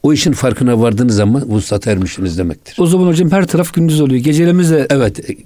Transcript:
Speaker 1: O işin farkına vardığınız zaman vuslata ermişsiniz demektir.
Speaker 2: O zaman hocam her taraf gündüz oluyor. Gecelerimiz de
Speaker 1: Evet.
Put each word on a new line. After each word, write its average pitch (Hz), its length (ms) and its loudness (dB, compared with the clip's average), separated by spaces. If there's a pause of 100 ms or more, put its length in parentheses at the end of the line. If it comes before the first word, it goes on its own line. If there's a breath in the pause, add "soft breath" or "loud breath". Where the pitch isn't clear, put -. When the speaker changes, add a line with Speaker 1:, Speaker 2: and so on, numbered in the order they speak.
Speaker 1:
O 170 100 4
işin 143 180 0
farkına 123 480 0
vardığınız 117 360 0
zaman 113 360 0
vuslata 104 400 -2
ermişsiniz 92 460 -4
demektir. 87 420 -8
Speaker 2:
O 175 80 2
zaman 180 200 2
hocam 165 240 2
her 190 160 2
taraf 170 260 -2
gündüz 160 280 0
oluyor. 131 220 0
Gecelerimiz 170 480 2
de 147 180 0
Speaker 1:
Evet. 127 300 0 (260)